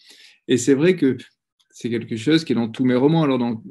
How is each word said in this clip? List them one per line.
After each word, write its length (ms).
Et 80
c'est 180
vrai 220
que 200
c'est 200
quelque 260
chose 280
qui 100
est 20
dans 120
tous 160
mes 120
romans. 260
Alors, 160
dans, 320